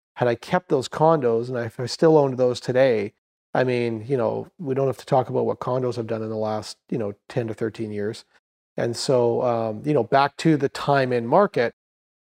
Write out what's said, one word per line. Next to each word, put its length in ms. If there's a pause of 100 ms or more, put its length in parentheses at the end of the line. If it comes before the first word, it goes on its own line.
(160)
Had 120
I 80
kept 320
those 200
condos, 600
and 100
I, 60
if 140
I 80
still 300
owned 220
those 220
today, 520 (400)
I 120
mean, 420
you 100
know, 320 (100)
we 160
don't 120
have 120
to 80
talk 220
about 160
what 140
condos 380
have 100
done 160
in 80
the 60
last, 420 (100)
you 80
know, 180 (140)
ten 200
to 60
thirteen 380
years. 320 (520)
And 200
so, 460
um, 420
you 80
know, 120
back 320
to 200
the 120
time 440
in 140
market, 480 (460)